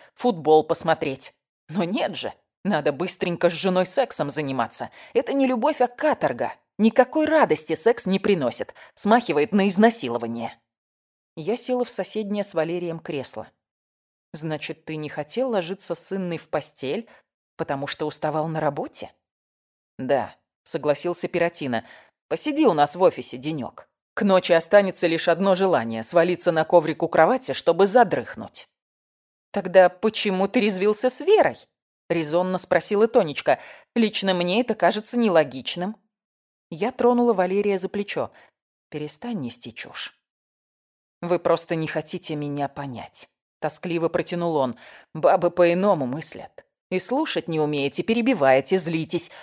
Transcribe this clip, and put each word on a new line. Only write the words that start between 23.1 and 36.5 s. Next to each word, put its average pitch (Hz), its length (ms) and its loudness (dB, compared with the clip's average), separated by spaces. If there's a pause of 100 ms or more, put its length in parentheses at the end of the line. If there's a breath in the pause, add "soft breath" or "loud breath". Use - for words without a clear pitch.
денёк. 135 500 -10 (260)
К - 80 -4
ночи 190 300 4
останется 180 540 4
лишь 165 220 0
одно 185 260 4
желание: 123 480 0
свалиться 170 500 2
на 160 120 2
коврик 156 380 4
у 165 60 0
кровати, 170 440 2
чтобы 170 340 2
задрыхнуть». 156 840 0 (840)
«Тогда 180 360 6
почему 196 580 0
ты 196 140 2
резвился 208 480 0
с - 120 -4
Верой?» 311 380 4 (520)
резонно 170 480 0
спросила 202 500 0
Тонечка. 156 520 0 (340 loud breath)
«Лично 208 400 0
мне 180 260 0
это 247 140 -4
кажется 196 420 0
нелогичным». 175 800 0 (720)